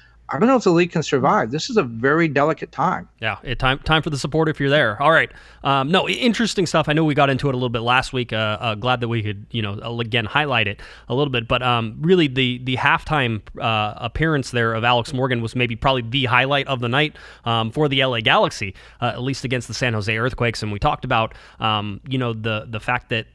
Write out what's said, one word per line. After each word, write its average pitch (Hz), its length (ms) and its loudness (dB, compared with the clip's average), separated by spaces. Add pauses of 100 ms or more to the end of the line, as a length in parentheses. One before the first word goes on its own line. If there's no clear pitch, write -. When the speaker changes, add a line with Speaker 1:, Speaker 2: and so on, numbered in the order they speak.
(300)
Speaker 1:
I 135 100 -4
don't 220 80 4
know 269 80 6
if 220 80 2
the 190 80 6
league 175 200 4
can 160 120 -2
survive. 139 480 2
This 156 180 -6
is 226 80 0
a 180 60 2
very 135 440 2
delicate 143 440 0
time. 156 360 -2 (140)
Speaker 2:
Yeah, 110 220 -4
it, 127 160 -6
time, 131 180 0
time 160 240 0
for 170 80 -4
the 143 80 -4
support 156 320 0
if 147 100 -6
you're 139 120 2
there. 123 280 2
All 147 120 4
right. 139 200 4 (320)
Um, 139 280 2
no, 170 160 2
i-, 175 60 -2
interesting 220 520 0
stuff. 160 240 0
I 147 40 2
know 160 100 4
we 151 100 2
got 139 160 4
into 135 180 0
it 135 60 0
a 123 40 -2
little 127 120 -2
bit 117 140 -4
last 123 280 2
week. 123 220 -4
Uh, 107 260 0
uh, 117 140 -2
glad 120 280 0
that 120 60 -2
we 113 140 -2
could, 104 300 -6
you 117 100 -2
know, 104 180 -4
uh, 120 200 -8
again, 117 260 -2
highlight 127 420 0
it 101 120 -6 (300)
a - 40 -2
little 139 180 0
bit. 117 160 -4
But, 123 140 0
um, 120 400 0
really, 170 260 4
the, 123 360 0
the 127 120 -2
halftime, 139 680 0 (180)
uh, 110 360 -2
appearance 147 520 -2
there 113 240 0
of 113 100 -2
Alex 120 300 2
Morgan 127 300 0
was 113 120 -6
maybe 120 200 0
probably 135 260 0
the 123 240 -2
highlight 135 400 2
of 135 140 -4
the 120 100 -2
night, 151 260 0 (300)
um, 113 240 0
for 151 180 0
the 135 140 0
L 131 140 0
A 113 60 -2
Galaxy, 143 520 2 (280)
uh, 123 120 -2
at 120 80 -8
least 131 220 -4
against 127 240 -4
the 110 80 -10
San 123 180 0
Jose 110 240 -2
Earthquakes. 117 460 -2
And 107 80 -4
we 104 80 -6
talked 147 260 0
about, 113 300 0 (240)
um, 104 500 -2
you 131 80 -2
know, 120 160 -2
the, 110 340 -4
the 110 120 -8
fact - 300 -4
that 113 260 -4